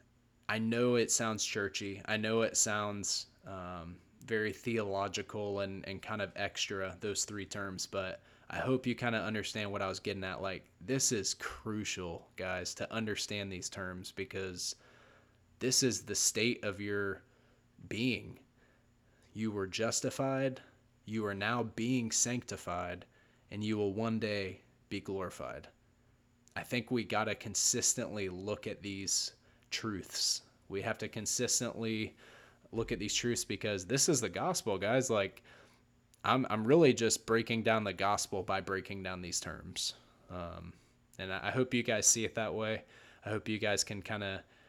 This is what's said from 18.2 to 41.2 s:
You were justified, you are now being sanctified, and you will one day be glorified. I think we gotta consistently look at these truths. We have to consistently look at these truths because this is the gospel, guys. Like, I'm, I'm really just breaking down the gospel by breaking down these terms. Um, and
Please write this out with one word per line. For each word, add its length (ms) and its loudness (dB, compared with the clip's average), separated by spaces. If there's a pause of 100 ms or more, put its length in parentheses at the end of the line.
You 180 -2
were 160 -2
justified, 920 0 (440)
you 200 -2
are 100 0
now 280 2
being 480 0
sanctified, 920 -2 (460)
and 120 -4
you 140 2
will 160 4
one 260 2
day 420 -2 (280)
be 100 -2
glorified. 680 -6 (880)
I 80 -6
think 260 -2
we 140 2
gotta 320 2
consistently 960 0
look 360 -4
at 160 -8
these 520 -2 (360)
truths. 720 -2 (280)
We 120 -2
have 160 -2
to 100 -6
consistently 1080 0 (560)
look 200 0
at 80 -2
these 140 -2
truths 320 2
because 400 -2
this 240 4
is 100 6
the 100 0
gospel, 480 0
guys. 320 4
Like, 340 2 (840)
I'm, 240 6
I'm 160 0
really 280 10
just 320 4
breaking 380 2
down 200 4
the 100 0
gospel 500 2
by 160 0
breaking 440 -4
down 180 -6
these 180 -4
terms. 540 -6 (360)
Um, 440 -10 (460)
and 120 -6